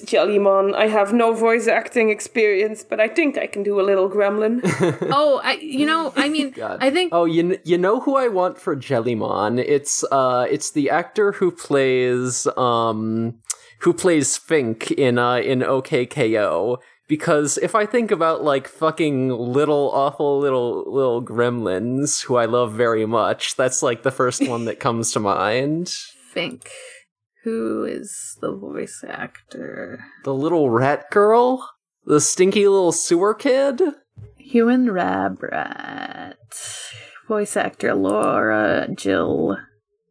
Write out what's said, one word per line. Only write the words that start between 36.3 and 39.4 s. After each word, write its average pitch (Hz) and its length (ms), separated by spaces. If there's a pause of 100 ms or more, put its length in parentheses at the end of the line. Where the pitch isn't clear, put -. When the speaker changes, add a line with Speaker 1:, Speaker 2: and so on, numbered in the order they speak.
Speaker 3:
Voice 208 260
actor - 400
Laura 107 1000
Jill 90 600 (560)